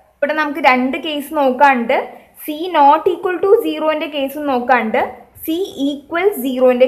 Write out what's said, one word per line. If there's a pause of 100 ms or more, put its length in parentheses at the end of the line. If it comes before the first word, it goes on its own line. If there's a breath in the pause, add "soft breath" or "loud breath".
(180)
ഇവിടെ
നമുക്ക്
രണ്ട് (100)
case
നോക്കാണ്ട്, (480 loud breath)
സി (220)
not (100)
equal
to (160)
zero-ന്റെ (100)
case (120)
നോക്കാണ്ട്, (440)
സി (320)
equal (180)
zero-ന്റെ